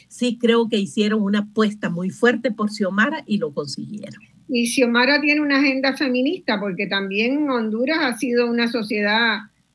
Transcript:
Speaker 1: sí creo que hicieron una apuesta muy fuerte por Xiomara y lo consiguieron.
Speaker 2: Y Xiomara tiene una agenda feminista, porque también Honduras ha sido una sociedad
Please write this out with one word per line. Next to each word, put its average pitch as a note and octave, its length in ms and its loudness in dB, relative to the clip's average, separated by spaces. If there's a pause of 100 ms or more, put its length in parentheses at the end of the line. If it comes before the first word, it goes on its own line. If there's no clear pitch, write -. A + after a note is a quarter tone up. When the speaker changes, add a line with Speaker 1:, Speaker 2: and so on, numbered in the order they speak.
Speaker 1:
sí B3 340 -4
creo A#3 260 4
que A3 120 0
hicieron G#3+ 420 0
una G3+ 200 0
apuesta G#3 500 -2
muy F3+ 180 -4
fuerte A#3+ 400 2
por G#3+ 220 -2
Xiomara G#3+ 560 0
y G#3 100 0
lo D#3 160 -4
consiguieron. D3 640 -10 (300)
Speaker 2:
Y A#3+ 160 2
Xiomara B3+ 560 2
tiene D4 200 2
una C#4 180 2
agenda C4+ 360 2
feminista, B3+ 640 0
porque G3 280 -4
también G#3 640 0
Honduras A#3+ 500 0
ha A#3+ 160 -2
sido A#3+ 320 0
una A#3 180 0
sociedad G#3+ 760 0 (340)